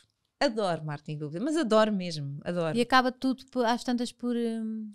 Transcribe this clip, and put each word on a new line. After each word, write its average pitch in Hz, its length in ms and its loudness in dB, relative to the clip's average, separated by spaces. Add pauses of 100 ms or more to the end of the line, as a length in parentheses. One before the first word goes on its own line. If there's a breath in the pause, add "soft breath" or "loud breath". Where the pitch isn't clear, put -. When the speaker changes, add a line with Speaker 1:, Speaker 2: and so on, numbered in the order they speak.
(400)
Speaker 1:
Adoro 208 460 0
marketing 151 280 -8
e 151 40 -8
publicidade, 156 280 -6
mas 311 120 0
adoro 214 360 4
mesmo, 156 500 -4
adoro. 175 340 -2
Speaker 2:
E 240 40 4
acaba 254 300 4
tudo, 262 360 -2
por, 254 180 0
às 233 200 0
tantas, 247 260 -2
por, 240 240 -4
hum, 220 600 -4